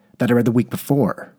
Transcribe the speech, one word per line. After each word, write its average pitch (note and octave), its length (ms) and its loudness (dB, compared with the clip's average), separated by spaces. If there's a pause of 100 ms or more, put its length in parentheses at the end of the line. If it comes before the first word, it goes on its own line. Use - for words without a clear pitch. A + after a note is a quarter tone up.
(180)
that A#2+ 120 0
I A#2+ 40 4
read A#2+ 120 2
the A#2+ 60 0
week A#2 180 0
before. - 680 -4